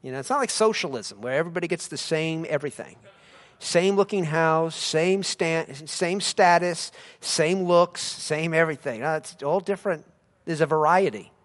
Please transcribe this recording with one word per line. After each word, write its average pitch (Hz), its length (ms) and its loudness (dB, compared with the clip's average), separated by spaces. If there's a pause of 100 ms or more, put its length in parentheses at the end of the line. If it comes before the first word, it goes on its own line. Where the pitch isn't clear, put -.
You 131 100 -12
know, 131 80 -6
it's - 100 -10
not 277 100 0
like 269 100 -2
socialism 139 720 -2
where 123 120 -4
everybody 170 340 -2
gets 170 200 -6
the 147 100 -10
same 160 500 -4
everything. 143 480 -6 (640)
Same 190 380 2
looking 196 300 2
house, 160 500 2
same 185 480 0
stan-, 165 640 -4
same 180 340 -2
status, 175 720 2 (300)
same 180 420 0
looks, 175 380 4
same 160 520 -4
everything. 143 480 0
No, 156 140 -2
it's 151 280 -10
all 156 180 0
different. 185 440 -4 (400)
There's 160 160 -2
a 160 40 4
variety. 156 680 2 (140)